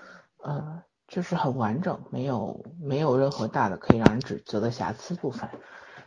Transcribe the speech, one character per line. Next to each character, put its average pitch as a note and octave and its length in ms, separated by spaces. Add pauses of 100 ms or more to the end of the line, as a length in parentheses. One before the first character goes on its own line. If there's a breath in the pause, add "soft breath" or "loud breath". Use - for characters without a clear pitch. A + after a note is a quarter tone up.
(420 loud breath)
呃， D3+ 400 (240)
就 - 160
是 F3 140
很 C3+ 200
完 A#2 260
整， F3+ 180 (100)
没 B2 140
有， A#2+ 400 (160)
没 C#3+ 180
有 D3 200
任 C3+ 120
何 A2+ 160
大 A2+ 220
的 F#2 80
可 - 180
以 A#2 40
让 A2 120
人 A2+ 100
指 - 240
责 G#2+ 160
的 A#2 100
瑕 G2 220
疵 - 220
部 D#3 160
分。 - 180 (580 loud breath)